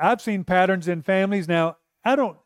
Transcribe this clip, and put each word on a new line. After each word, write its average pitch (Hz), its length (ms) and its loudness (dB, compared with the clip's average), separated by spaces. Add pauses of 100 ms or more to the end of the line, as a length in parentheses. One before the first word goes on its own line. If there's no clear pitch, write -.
I've 220 160 2
seen 202 240 -4
patterns 185 460 2
in 170 120 -4
families. 190 460 0
Now, 165 300 0 (260)
I 262 140 2
don't, 226 280 -2